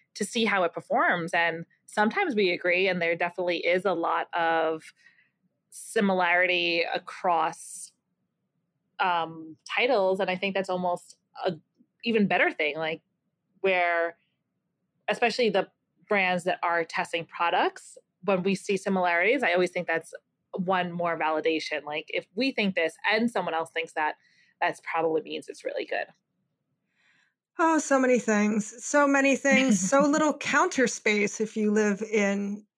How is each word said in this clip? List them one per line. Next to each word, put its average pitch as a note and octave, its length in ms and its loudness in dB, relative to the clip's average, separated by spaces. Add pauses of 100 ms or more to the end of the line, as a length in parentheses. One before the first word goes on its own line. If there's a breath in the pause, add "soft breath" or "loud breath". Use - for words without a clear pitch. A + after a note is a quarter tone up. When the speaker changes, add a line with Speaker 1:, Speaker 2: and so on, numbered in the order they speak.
(140 soft breath)
Speaker 1:
to G#3+ 100 -6
see A3 220 -2
how F#3 160 2
it E3+ 100 0
performs. F#3 640 -2
And E3+ 320 -2 (180)
sometimes A3+ 500 0
we G3+ 180 2
agree, F3+ 360 0
and F3+ 140 -2
there E3+ 120 0
definitely F3 440 -2
is F3+ 260 0
a G3 80 0
lot E3 400 -2
of D#3+ 500 0 (880 soft breath)
similarity F3+ 1160 0 (100)
across, - 1000 -4 (1080)
um, E3 580 -2 (120)
titles. G3+ 520 2
And F#3 100 0
I F#3 60 -2
think F#3+ 180 -2
that's F#3+ 160 -2
almost F3+ 460 -4 (280)
a F3+ 80 0 (520)
even A3 240 4
better B3+ 220 2
thing, D3 280 -4
like, D#3+ 240 -4 (580)
where, F3 560 2 (880)
especially A3 440 2
the F#3+ 180 0 (400)
brands F#3 360 0
that F3+ 180 0
are E3+ 200 0
testing E3+ 440 -4
products, - 720 -2 (260)
when F#3 180 2
we G3 120 2
see G3 240 -2
similarities, F#3 640 2
I E3+ 100 2
always F3+ 180 2
think F3+ 160 -6
that's E3 260 -4 (420)
one F3+ 380 -2
more E3+ 260 -2
validation. D#3 680 -2
Like, D3+ 240 -6
if - 260 -6
we B3+ 160 0
think G3+ 240 -2
this D#3+ 200 0 (160)
and A3 200 2
someone F3 240 -2
else D#3+ 180 -4
thinks E3 220 -8
that, D3+ 220 -2 (440 soft breath)
that's F3 220 -2
probably E3 400 -2
means D3+ 260 -12
it's - 160 -16
really - 220 -6
good. - 200 -6 (1500)
Speaker 2:
Oh, D#4+ 200 4
so C#4 200 2
many B3+ 200 4
things, G#3+ 680 0
so C#4+ 220 4
many C#4 300 4
things, C4 420 4
so F#3+ 220 2
Speaker 1:
<laughs> D4 60 4
Speaker 2:
little D4 300 2
counter C#4 500 2
space G#3 540 0
if G#3+ 160 -4
you G#3+ 140 0
live G#3 320 2
in G3+ 640 -2 (140)